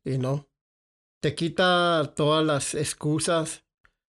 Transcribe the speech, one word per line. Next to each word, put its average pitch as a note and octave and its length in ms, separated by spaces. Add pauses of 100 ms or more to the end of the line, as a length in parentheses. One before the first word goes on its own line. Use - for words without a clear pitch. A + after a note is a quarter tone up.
¿sí, C3+ 140
no? C3+ 300 (760)
Te D3 140
quita E3+ 800
todas D#3 280
las D3 300
excusas D#3 920 (500)